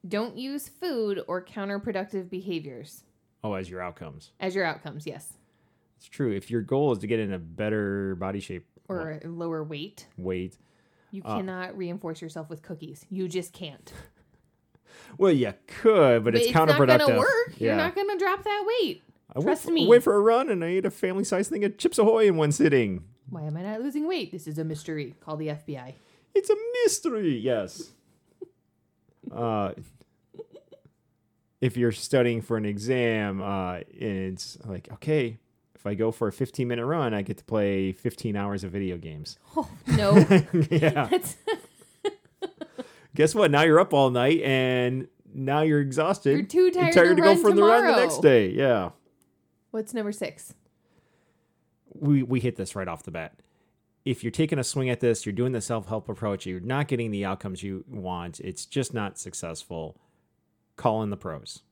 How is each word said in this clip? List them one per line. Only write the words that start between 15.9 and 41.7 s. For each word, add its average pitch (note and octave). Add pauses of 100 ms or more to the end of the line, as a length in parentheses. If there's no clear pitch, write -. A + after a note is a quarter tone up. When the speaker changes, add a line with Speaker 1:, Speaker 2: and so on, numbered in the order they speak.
Speaker 2:
but A#2
Speaker 1:
But -
Speaker 2:
it's A#2
Speaker 1:
it's B2
not B2+
Speaker 2:
counterproductive. C3+
Speaker 1:
gonna -
work. A#4+
You're A3+
Speaker 2:
Yeah. -
Speaker 1:
not E4
gonna G4+
drop F#4+
that G#4
weight. A4 (320)
Speaker 2:
I B2+
went E3
Speaker 1:
Trust D4
Speaker 2:
for, E4+
Speaker 1:
me. E4
Speaker 2:
went A#3+
for G#3
a G3+
run A#3
and F#3+
I F#3
ate F#3
a F#3
family-sized F#3+
thing G#3
of G3+
Chips -
Ahoy A3
in F3
one D3+
sitting. A#2 (260)
Speaker 1:
Why E3
am D3+
I E3+
not A3
losing C#4+
weight? D#4
This E3+
is D#3
a D#3+
mystery. D3+
Call D#3
the D#3
F D3
B C#3
I. B2+ (400)
Speaker 2:
It's G4
a G#4 (280)
mystery. G#3+
Yes. A2+
<laughs> - (1300)
Uh, A2 (1900)
if B2+
you're A#2+
studying A#2+
for A#2
an G#2+
exam, G#2+
uh, F#2+ (100)
it's F#2+
like, F#2+
"Okay, C3 (380)
if -
I G2+
go A2
for A2
a F#2+
fifteen-minute A#2+
run, C3+
I G2+
get -
to -
play G2
fifteen -
hours G2+
of F2
video F#2+
games." D#2 (180)
Speaker 1:
Oh, - (160)
no. G3+
Speaker 2:
<laughs> F3+
Yeah. D3+
Speaker 1:
That's -
<laughs> -